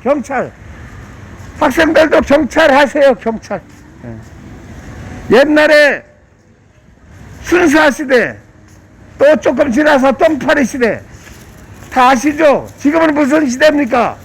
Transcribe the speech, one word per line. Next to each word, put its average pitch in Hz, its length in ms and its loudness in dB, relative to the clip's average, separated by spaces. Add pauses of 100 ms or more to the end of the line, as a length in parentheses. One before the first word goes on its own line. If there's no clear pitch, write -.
경찰. 240 480 -4 (1080)
학생들도 311 600 0
경찰 294 500 0
하세요. 277 440 2
경찰. 220 440 -8 (460)
예. - 1300 -8
옛날에 294 640 4 (1400)
순사 311 480 2
시대, 240 480 -2 (800)
또 302 200 4
조금 285 340 -2
지나서 277 400 2
똥파리 294 520 0
시대, 214 380 -2 (920)
다 254 180 2
아시죠? 277 580 0 (100)
지금은 320 380 0
무슨 294 340 0
시대입니까? 254 760 0